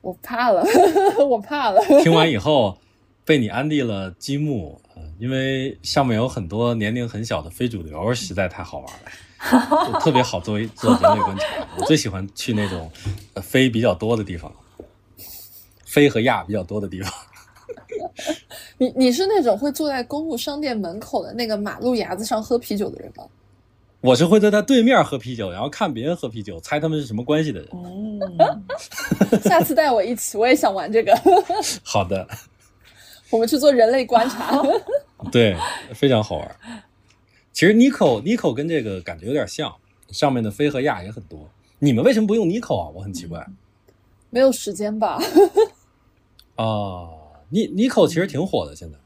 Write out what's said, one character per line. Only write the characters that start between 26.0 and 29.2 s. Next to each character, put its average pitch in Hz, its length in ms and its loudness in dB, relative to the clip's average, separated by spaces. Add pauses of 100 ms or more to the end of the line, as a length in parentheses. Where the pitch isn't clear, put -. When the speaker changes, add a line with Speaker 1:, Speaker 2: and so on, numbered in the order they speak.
Speaker 2:
人 170 100 -2
喝 139 100 -10
啤 113 160 -10
酒， 92 180 -12
猜 147 200 -4
他 160 80 -2
们 156 100 -2
是 139 60 -6
什 110 100 -8
么 117 80 -6
关 151 220 0
系 147 80 -4
的 90 80 -10
人。 - 120 -18
Speaker 3:
哦。 180 280 -14 (1400)